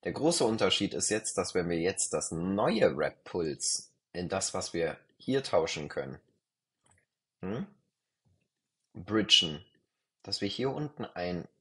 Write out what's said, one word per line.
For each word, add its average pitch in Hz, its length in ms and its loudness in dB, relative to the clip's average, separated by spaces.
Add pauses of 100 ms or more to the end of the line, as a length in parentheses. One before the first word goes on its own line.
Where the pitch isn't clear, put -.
Der 90 80 -2
große 156 320 2
Unterschied 104 500 2
ist - 160 0
jetzt, - 260 0
dass 90 200 -2
wenn 85 120 0
wir 85 120 2
jetzt 90 320 0
das - 180 -2
neue 98 680 2
Wrapped 73 280 -2
Pulse - 640 -2 (240)
in 90 160 -4
das, 95 260 -2
was - 180 -4
wir 82 260 0 (200)
hier 135 240 0
tauschen 80 460 0
können, 67 320 -6 (1200)
hm, 113 260 -6 (1300)
bridgen, 90 680 2 (580)
dass - 180 -6
wir 101 80 0
hier 127 220 -2
unten 135 360 -4
ein 90 420 -4 (120)